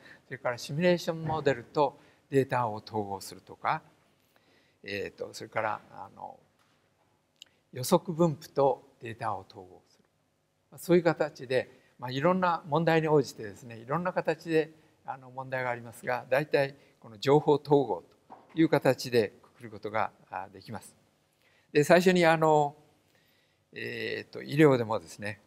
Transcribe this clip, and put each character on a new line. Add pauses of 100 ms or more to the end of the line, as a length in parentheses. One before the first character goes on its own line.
(260)
そ
れ
か
ら
シ
ミ
ュ
レ
ー
シ
ョ
ン
モ
デ
ル
と (300)
デ
ー
タ
を
統
合
す
る
と
か、 (1000)
え
ー
と、
そ
れ
か
ら、 (120)
あ
の、 (1300)
予
測
分
布
と
デ
ー
タ
を
統
合
す
る。 (640)
ま
あ、
そ
う
い
う
形
で、 (280)
ま
あ、
い
ろ
ん
な
問
題
に
応
じ
て
で
す
ね、
い
ろ
ん
な
形
で、 (320)
あ
の、
問
題
が
あ
り
ま
す
が、
大
体 (240)
こ
の
情
報
統
合 (500)
と
い
う
形
で (100)
く
く
る
こ
と
が、 (180)
あ、
で
き
ま
す。 (800)
で、
最
初
に、
あ
の、 (960)
え
ー
と、
医
療
で
も
で
す
ね、